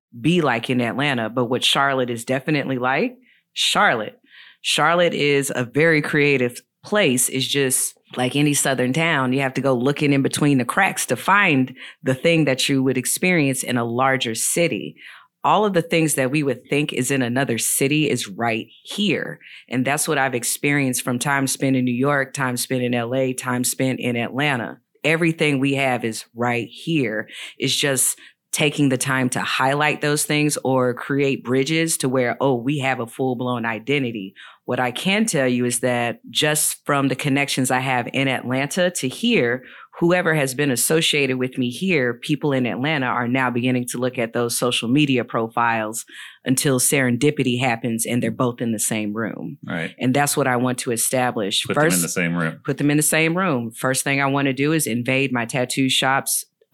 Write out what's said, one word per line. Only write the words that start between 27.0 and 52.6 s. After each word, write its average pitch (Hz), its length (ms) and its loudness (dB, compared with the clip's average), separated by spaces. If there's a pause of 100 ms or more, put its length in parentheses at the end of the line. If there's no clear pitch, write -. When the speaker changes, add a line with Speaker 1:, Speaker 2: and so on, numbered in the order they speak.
Speaker 1:
It's 131 160 0
just - 440 0 (340)
taking 147 380 2
the 127 80 0
time 131 320 0
to 98 100 -4
highlight 143 640 0
those 151 240 0
things 151 360 0
or 127 300 2
create 139 500 -2
bridges 156 540 0
to - 100 -2
where, 127 320 0
oh, 135 160 2
we 127 260 -2
have 127 200 0
a 117 60 -4
full-blown 123 580 -2
identity. 113 720 -2 (320)
What 123 120 -2
I 127 120 0
can 196 340 0
tell 139 240 2
you 123 160 2
is 123 160 -2
that 120 480 -2
just - 560 0
from 139 240 2
the 131 80 0
connections 135 540 0
I 127 80 2
have 127 340 -2
in 135 160 0
Atlanta 135 640 -2
to 139 180 -4
here, 131 560 0 (340)
whoever 175 360 2
has 135 200 0
been 143 160 0
associated 139 680 2
with 127 180 -4
me 123 140 0
here, 131 420 0
people 147 400 -2
in 127 140 2
Atlanta 131 400 -2
are 120 200 0
now 127 240 2
beginning 123 380 0
to 120 100 -8
look 127 200 -2
at 117 160 -4
those 120 220 0
social 120 340 -2
media 135 340 2
profiles 113 800 -2 (400)
until 131 340 2
serendipity 127 800 2
happens 117 460 -2
and 120 180 -2
they're 113 80 0
both 120 300 -2
in 117 120 -2
the 107 60 -2
same 107 360 -2
room. 113 420 -6 (100)
Speaker 2:
Right. 85 320 -6
Speaker 1:
And 127 140 0
that's 143 240 0
what 139 100 0
I 127 100 2
want 123 240 0
to 131 100 -4
establish. 117 720 0
Speaker 2:
Put 101 120 -4
them 147 80 4
in 165 60 4
Speaker 1:
First, 90 120 2
Speaker 2:
the - 80 -2
same 85 260 0
room. 80 300 -2